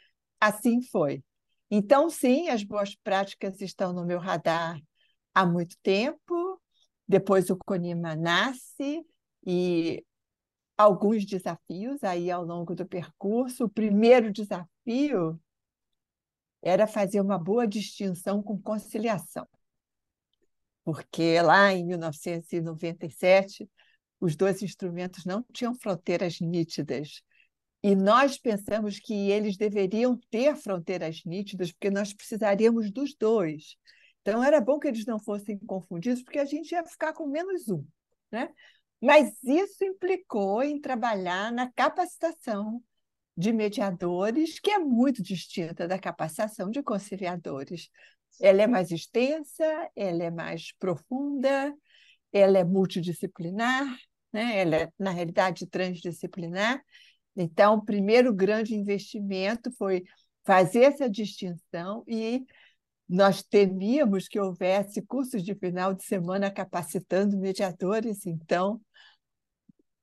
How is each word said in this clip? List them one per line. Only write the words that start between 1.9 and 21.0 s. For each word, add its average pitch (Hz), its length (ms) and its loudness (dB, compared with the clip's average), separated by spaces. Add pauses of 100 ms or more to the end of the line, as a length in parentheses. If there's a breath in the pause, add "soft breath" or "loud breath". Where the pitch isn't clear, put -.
sim, 294 400 2
as 220 140 0
boas 202 320 -6
práticas 196 680 -4
estão 185 320 -6
no 175 120 -6
meu 175 140 -2
radar 170 600 -2 (560)
há 190 100 6
muito 175 380 0
tempo. 320 760 0 (480)
Depois 190 440 4
o 185 60 0
conima 170 580 -4
nasce 254 920 -2 (400)
e 175 580 0 (720)
alguns 208 480 6
desafios 196 800 -8
aí 180 280 -2
ao 180 120 -4
longo 170 300 -8
do 170 120 -8
percurso. 226 800 -4
O 196 40 -4
primeiro 220 600 6
desafio 202 1080 -4 (1200)
era 190 240 4
fazer 202 340 -2
uma 196 160 0
boa 208 300 0
distinção 196 760 -4
com 202 180 -6
conciliação, 214 880 -6 (1400)
porque 165 580 0